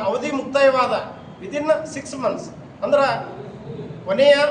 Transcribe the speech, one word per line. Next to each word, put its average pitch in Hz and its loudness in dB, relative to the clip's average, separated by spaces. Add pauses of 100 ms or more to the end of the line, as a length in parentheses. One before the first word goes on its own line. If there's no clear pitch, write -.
ಅವಧಿ 202 -2
ಮುಕ್ತಾಯವಾದ 262 2 (300)
within 294 -4
six 277 -2
months, 214 -2 (400)
ಅಂದ್ರ 277 4 (1040)
ಕೊನೆಯ 262 6 (160)